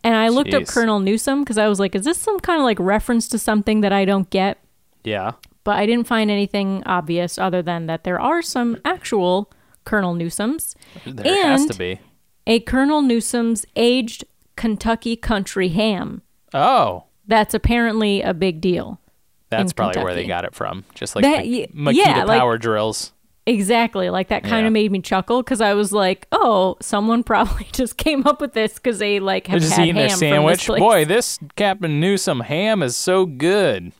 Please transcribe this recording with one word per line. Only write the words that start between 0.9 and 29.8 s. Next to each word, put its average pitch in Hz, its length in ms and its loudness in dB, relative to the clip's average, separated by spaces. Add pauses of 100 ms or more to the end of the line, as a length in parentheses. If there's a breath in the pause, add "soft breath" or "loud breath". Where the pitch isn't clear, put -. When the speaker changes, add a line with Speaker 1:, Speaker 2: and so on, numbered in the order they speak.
Speaker 1:
Newsom 226 460 0
'cause 226 120 -4
I 214 100 4
was 202 120 2
like, 196 160 0
"Is 196 100 -2
this 330 120 0
some 403 220 -2
kind 339 200 0
of, 285 60 2
like, 226 140 0
reference 214 500 0
to 240 80 -2
something 214 440 0
that 202 120 2
I 196 100 2
don't 196 260 0
get?" 196 280 0 (460)
Speaker 2:
Yeah. 104 300 -4 (300)
Speaker 1:
But 208 140 0
I 208 80 0
didn't 233 220 0
find 220 240 0
anything 202 560 -2
obvious 175 500 -2
other 185 240 -2
than 170 240 -4
that 160 180 -6
there 180 160 -4
are 330 220 0
some 240 420 -2
actual 208 680 -2 (340 soft breath)
Colonel 185 300 0
Newsoms 202 600 -4 (300 loud breath)
Speaker 2:
There 339 400 -2
has 269 160 4
Speaker 1:
and 302 100 0
Speaker 2:
to 104 60 -8
be. 92 220 -4 (480)
Speaker 1:
a 226 140 2
Colonel 277 420 2
Newsom's 233 640 0 (100)
aged 240 500 0 (300)
Kentucky 226 600 -2
country 196 540 -2
ham. 196 540 -2 (300)
Speaker 2:
Oh. 143 500 2 (240)
Speaker 1:
That's 214 260 2
apparently 220 680 0
a 185 100 -2
big 170 260 -2
deal 180 400 -2 (500)
Speaker 2:
That's 175 220 0
Speaker 1:
in - 40 -12
Speaker 2:
probably 95 280 -2
where 90 120 -4
they 87 80 -4
Speaker 1:
Kentucky. 90 40 -6
Speaker 2:
got 90 180 -4
it - 100 -12
from. 95 280 -8 (120)
Just - 200 -10
like - 80 2
Speaker 1:
That, 285 200 2
Speaker 2:
the 240 180 -4
Speaker 1:
y-, - 140 -8
Speaker 2:
Makita 147 200 0
Speaker 1:
yeah, 370 280 4
like, 202 160 4
Speaker 2:
power 120 180 2
drills. 110 540 -2 (360)
Speaker 1:
Exactly. 214 640 0
Like, 185 160 -4
that 208 160 -4
kinda 220 200 0
Speaker 2:
Yeah. 220 60 2
Speaker 1:
made 214 220 2
me 196 100 -2
chuckle 208 420 -2
'cause 233 180 -2
I 208 120 2
was 208 180 0
like, 190 400 0
"Oh, 202 500 2
someone 226 420 0
<laughs> - 80 -4
probably 208 400 0
just - 260 -4
came 285 300 0
up 294 140 2
with 277 120 -6
this 220 260 -2
'cause 226 200 -4
they, 208 200 0
like, 190 260 -2
Speaker 2:
They're 180 80 -4
Speaker 1:
have 175 80 2
Speaker 2:
just 160 120 2
Speaker 1:
had 175 100 4